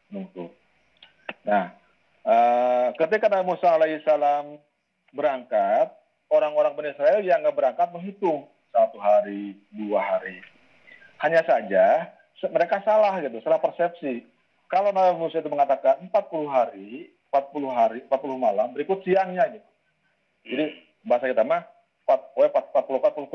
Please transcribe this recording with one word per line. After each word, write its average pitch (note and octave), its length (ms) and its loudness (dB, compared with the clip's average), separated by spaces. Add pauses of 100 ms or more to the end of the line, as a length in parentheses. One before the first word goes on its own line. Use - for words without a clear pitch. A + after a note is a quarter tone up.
Gunung G3 240 -12
Tur. F3 160 -14 (960)
Nah, G2 320 -2 (480)
eh, B2 720 2
ketika G#3+ 320 0
Nabi F#3 240 0
Musa F3 240 0
alaihissalam D3 800 0 (560)
berangkat, B2+ 800 0 (400)
orang-orang D3+ 400 2
Bani D3 240 -8
Israel D#3+ 240 2
yang F3 240 0
nggak D3 120 0
berangkat C#3+ 360 0
menghitung F3 560 -4 (240)
satu A2 240 2
hari, G2+ 640 0 (160)
dua G#2 240 -2
hari. F#2+ 400 -6 (800)
Hanya D#3+ 240 2
saja A2 640 2 (320)
se-, - 80 -4
mereka F3 320 0
salah G#3+ 400 2
gitu, A#2 240 -8
salah D#3+ 160 2
persepsi. D3+ 640 -4 (480)
Kalau G3 200 2
Nabi F#3 280 2
Musa E3 240 -4
itu D3 80 -8
mengatakan C#3 520 2
empat G3 280 -2
puluh D3+ 160 -4
hari, A#2+ 640 -4 (160)
empat C#3 240 0
puluh C#3+ 200 -6
hari, A#2 360 0
empat C3 120 0
puluh C3 200 -8
malam, G#2+ 320 0
berikut F#3 320 -4
siangnya F#3 480 0
gitu. - 160 -20 (800)
Jadi, C#3 160 -4 (400)
bahasa B2 240 0
kita A2+ 160 2
mah, E3+ 180 -2 (460)
empat, C3 120 2 (120)
pokoknya C#3+ 180 2
empat, C#3 220 0
empat C3+ 160 2
puluh, C3+ 160 -2
empat D3+ 80 2
puluh C#3+ 220 -10